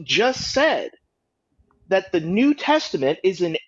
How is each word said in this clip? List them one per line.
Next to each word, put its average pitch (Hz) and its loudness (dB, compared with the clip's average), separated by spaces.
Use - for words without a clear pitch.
just 247 0
said 269 0
that 190 0
the 170 2
New 220 2
Testament 165 0
is 180 0
an 165 -2